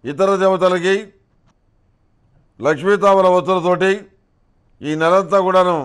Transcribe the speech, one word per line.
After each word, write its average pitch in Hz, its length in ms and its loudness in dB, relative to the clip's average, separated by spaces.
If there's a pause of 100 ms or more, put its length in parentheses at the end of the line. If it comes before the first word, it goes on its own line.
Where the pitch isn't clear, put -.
(120)
ఇతర 190 180 0 (120)
దేవతలకి 185 520 0 (1700)
లక్ష్మీతామర 185 680 2 (100)
ఒత్తులతోటి 180 540 0 (920)
ఈ 147 100 -8 (100)
నెలంతా 180 440 0
కూడాను 185 400 2